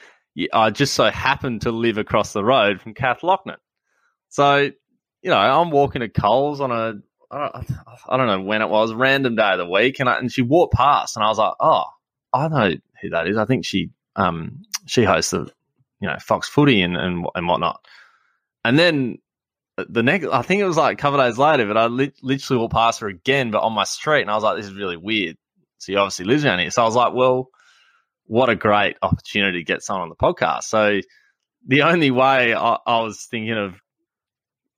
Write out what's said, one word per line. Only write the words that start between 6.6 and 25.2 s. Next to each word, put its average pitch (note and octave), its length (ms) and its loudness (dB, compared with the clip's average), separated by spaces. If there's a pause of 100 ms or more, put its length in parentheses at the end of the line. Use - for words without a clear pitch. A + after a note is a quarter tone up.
on C3 100 -2
a, A2+ 240 -4 (360)
I C3 80 -12
don't, - 320 -8 (380)
I C3 80 0
don't C3 100 2
know F#2+ 140 0
when G#2 200 -2
it F#2 80 -2
was, A2 240 2
random C3 420 2
day G#2 180 4
of F2+ 40 0
the F2 100 -4
week, A2 320 2
and B2+ 80 0
I, A#2+ 120 0
and B2 120 -4
she C3 120 -2
walked D3+ 320 2
past, C3+ 400 2
and G#2+ 100 -2
I G#2+ 40 2
was G#2+ 100 0
like, G#2 200 2
"Oh, C3 240 2 (480)
I C#3 160 -2
know A2 280 0 (260)
who F2 80 -10
that E2 180 -2
is. G#2 100 -2
I G#2+ 80 0
think A#2 200 -2
she, F2 240 -2 (260)
um, F2+ 460 -4 (240)
she - 180 0
hosts F2+ 280 2
the, E2 200 -6 (480)
you G2 80 -6
know, D#2 140 -6
Fox - 260 -2
Footy C3+ 360 4
and, F2 120 0
and, F2 380 -4
and F2 140 -4
whatnot." E2+ 360 -2 (800)
And A#2+ 140 2
then D3+ 400 0 (600)
the A2+ 260 -2
next, D3+ 240 0
I A#2+ 160 0
think G3+ 180 -2
it G3 40 0
was, E3 120 0
like, C3 160 2
a - 80 -8
couple C#3+ 180 0
of C3 60 4
days A#2 140 -2
later, C#3 260 4
but G#2 100 -2
I A2+ 120 4
lit-, C3+ 340 -2
literally C3+ 400 -2
walked A2+ 120 -4
past A2+ 260 2
her A2 80 -8
again, B2 420 -2
but - 140 0
on A2+ 100 0
my G2+ 120 -2
street, D3+ 360 -2
and F#2+ 80 -4
I G#2+ 60 0
was G#2+ 80 -2
like, G2 140 0
"This G#2 100 -8
is F#2+ 80 -14
really F#2 220 -6
weird." F#2 380 -4 (460)